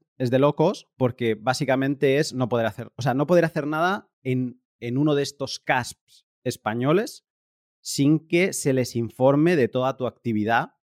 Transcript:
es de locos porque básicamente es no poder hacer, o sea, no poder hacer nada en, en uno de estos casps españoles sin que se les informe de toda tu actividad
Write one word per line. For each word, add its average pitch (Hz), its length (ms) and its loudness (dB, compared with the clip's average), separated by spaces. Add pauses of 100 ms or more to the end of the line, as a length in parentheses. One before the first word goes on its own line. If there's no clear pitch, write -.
(160)
es 127 140 -2
de 131 80 4
locos 147 580 0
porque 117 380 0
básicamente 135 840 0
es 156 140 -2
no 127 160 -2
poder 117 180 0
hacer, 110 280 -10
o - 80 -10
sea, 127 120 0
no 143 120 0
poder 170 180 4
hacer 160 220 -4
nada 165 460 -2 (100)
en, 127 400 -4 (160)
en 120 180 -6
uno 147 200 2
de 143 80 0
estos - 340 -10
casps - 680 -6 (200)
españoles 131 800 -4 (540)
sin 151 480 0
que 175 240 0
se - 200 -2
les 127 220 -2
informe 139 600 2
de 127 100 2
toda 127 300 -4
tu 127 100 -6
actividad 113 640 -2 (160)